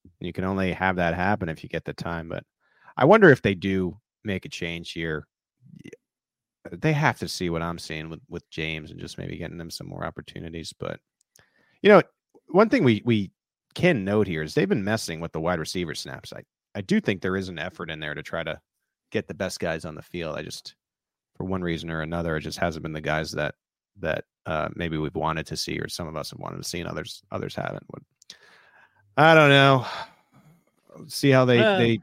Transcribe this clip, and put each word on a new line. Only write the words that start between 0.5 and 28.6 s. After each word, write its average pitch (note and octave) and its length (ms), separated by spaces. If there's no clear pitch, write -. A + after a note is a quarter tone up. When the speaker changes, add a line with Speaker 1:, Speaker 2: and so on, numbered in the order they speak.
Speaker 1:
have F#2 220
that E2+ 180
happen F2+ 360
if D#2 120
you - 80
get E2 160
the - 80
time. E2 360
But F2+ 140
I B2+ 80
wonder G3 240
if B2+ 140
they G2+ 100
do F#2 460
make G2 220
a D#2 40
change E2+ 440
here. D#2+ 340
They D#3 220
have C#3+ 260
to F#2 80
see F2 220
what E2 120
I'm E2+ 160
seeing D#2+ 320
with, D#2+ 200
with E2+ 200
James D#2+ 400
and E2+ 100
just E2 180
maybe F2+ 200
getting E2 200
them E2+ 120
some F2 180
more F2+ 180
opportunities. E2 720
But, G1+ 220
you G3 80
know, G3 120
one G#3 220
thing B3 140
we, A2+ 220
we G#2+ 260
can C#3+ 300
note G2+ 220
here D#2 160
is D#2 100
they've F#3+ 160
been C3 140
messing F#2+ 360
with E2+ 140
the D#2+ 80
wide E2+ 180
receiver D#2 340
snaps. - 380
I, - 120
I G#2 80
do G3 200
think F#2+ 200
there F#2+ 140
is F#2+ 140
an E2 100
effort E2+ 300
in D#2 100
there D2+ 140
to D2+ 100
try E2 200
to D#2 160
get G#2+ 160
the F#2 60
best F2+ 260
guys E2 240
on D#2 120
the E2 60
field. D#2+ 360
I D2+ 60
just, - 320
for - 80
one F#2 200
reason E2 260
or D#2+ 120
another, E2 360
it D2+ 40
just D2+ 180
hasn't E2 240
been D#2 100
the D#2 80
guys D#2 300
that, D2+ 240
that, E2+ 240
uh, D#2 300
maybe E2 220
we've D2+ 180
wanted D#2+ 320
to D#2+ 100
see, - 220
or D2+ 100
some - 180
of D#2 80
us D2 140
have - 100
wanted G1+ 180
to - 60
see, - 160
and E2+ 80
others, D#2+ 440
others G2 240
haven't. - 360
But - 120